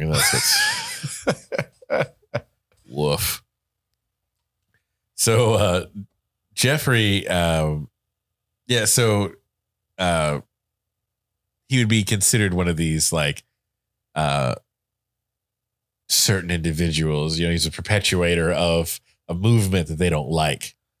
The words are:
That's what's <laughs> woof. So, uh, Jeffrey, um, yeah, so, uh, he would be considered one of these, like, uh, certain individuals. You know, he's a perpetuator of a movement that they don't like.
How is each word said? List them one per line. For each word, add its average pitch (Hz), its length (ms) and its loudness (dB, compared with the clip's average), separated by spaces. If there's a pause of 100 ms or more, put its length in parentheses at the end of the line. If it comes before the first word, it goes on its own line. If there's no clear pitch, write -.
(120)
That's - 1120 -2
what's - 240 -4 (400)
<laughs> - 200 -2 (800)
woof. 71 540 -4 (1700)
So, 113 400 2
uh, 92 300 2 (680)
Jeffrey, 120 760 2
um, 80 600 0 (800)
yeah, 117 180 2
so, 104 480 2 (640)
uh, 80 440 0 (1300)
he 135 100 2
would 113 80 2
be 110 160 2
considered 101 500 0
one 90 140 0
of 82 100 0
these, 80 360 0
like, 73 300 -2 (720)
uh, 71 400 0 (1500)
certain 90 420 0
individuals. 80 840 0
You 85 100 0
know, 85 40 0
he's 85 140 0
a 78 60 -4
perpetuator 87 840 0
of 82 460 0 (280)
a 85 60 -6
movement 95 540 2
that 78 100 -6
they 87 120 2
don't 76 200 -2
like. 78 460 -2 (240)